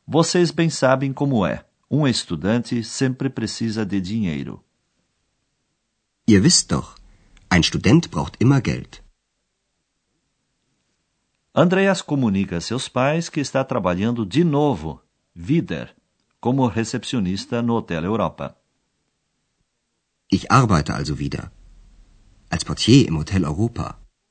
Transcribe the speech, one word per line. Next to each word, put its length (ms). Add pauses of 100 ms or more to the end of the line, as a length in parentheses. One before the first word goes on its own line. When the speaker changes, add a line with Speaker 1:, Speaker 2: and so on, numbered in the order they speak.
Speaker 1:
Vocês 460
bem 180
sabem 420
como 340
é. 200 (240)
Um 180
estudante 760
sempre 460
precisa 560
de 140
dinheiro. 640 (1600)
Speaker 2:
Ihr 160
wisst 260
doch, 200 (600)
ein 140
Student 480
braucht 280
immer 220
Geld. 400 (2500)
Speaker 1:
Andreas 480
comunica 560
a 40
seus 260
pais 420
que 100
está 240
trabalhando 600
de 180
novo, 580 (340)
wieder, 600 (440)
como 280
recepcionista 920
no 140
Hotel 300
Europa. 500 (1800)
Speaker 2:
Ich 200
arbeite 420
also 240
wieder, 340 (1000)
als 120
Portier 440
im 100
Hotel 280
Europa. 540 (320)